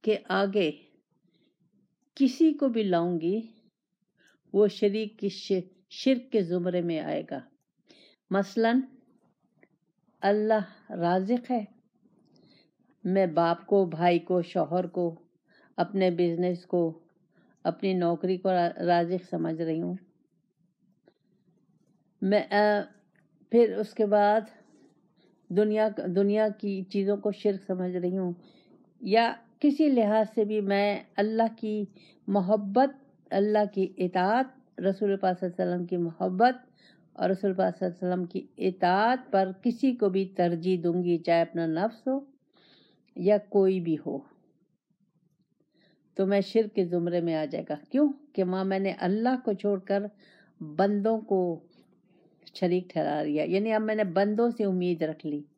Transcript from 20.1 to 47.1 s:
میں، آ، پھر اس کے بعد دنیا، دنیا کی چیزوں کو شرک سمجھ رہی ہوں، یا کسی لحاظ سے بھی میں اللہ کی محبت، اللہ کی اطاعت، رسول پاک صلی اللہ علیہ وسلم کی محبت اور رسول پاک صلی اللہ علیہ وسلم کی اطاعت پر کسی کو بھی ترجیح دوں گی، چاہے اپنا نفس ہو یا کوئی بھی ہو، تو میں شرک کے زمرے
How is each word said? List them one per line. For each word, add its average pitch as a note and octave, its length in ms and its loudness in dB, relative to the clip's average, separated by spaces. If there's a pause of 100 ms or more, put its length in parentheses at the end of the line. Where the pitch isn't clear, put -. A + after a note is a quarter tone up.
میں، G3 280 2
آ، G#3 300 2 (680)
پھر A3+ 260 4
اس G#3 180 -6
کے A3 120 0
بعد G#3 340 4 (1080)
دنیا، G#3+ 400 2 (280)
دنیا G#3 320 2 (120)
کی G3 220 -4
چیزوں G3 340 -2
کو G3+ 160 -2
شرک G3 340 -2
سمجھ F3+ 300 -4
رہی F3+ 220 -2
ہوں، F3+ 140 -2 (680)
یا A3 320 2 (280)
کسی D4 280 4
لحاظ A3 460 2
سے A3 100 2
بھی G#3+ 160 -2
میں G3+ 420 0 (140)
اللہ A3 260 0 (140)
کی G#3+ 280 -4 (420)
محبت، G3+ 640 2 (400)
اللہ G#3 440 2
کی F#3+ 220 -2
اطاعت، F#3+ 840 -2
رسول G3 360 0
پاک F#3 240 -2
صلی F#3 80 -4
اللہ F3+ 140 -6
علیہ F3+ 120 -2
وسلم F3 120 -4
کی F3+ 100 -4
محبت F#3 580 0 (580)
اور - 180 -2
رسول F#3+ 220 -2
پاک F#3 260 -2
صلی F#3 100 -4
اللہ F3 100 -10
علیہ F3+ 100 -4
وسلم F3+ 160 -2
کی - 440 -6
اطاعت F#3+ 500 2 (120)
پر F#3+ 200 2 (120)
کسی B3 300 0
کو A3 160 0
بھی F#3+ 160 0
ترجیح F3 600 0
دوں F3 200 0
گی، F3 140 2
چاہے E3+ 220 2
اپنا E3+ 260 -2
نفس F#3 420 -4
ہو C4+ 120 -2 (960)
یا G3+ 220 2 (100)
کوئی F#3+ 320 2
بھی E3 160 -2 (100)
ہو، C3+ 120 -6 (2000)
تو G3 120 0
میں G3+ 140 2
شرک G#3+ 340 0
کے F#3+ 100 2
زمرے F3 360 0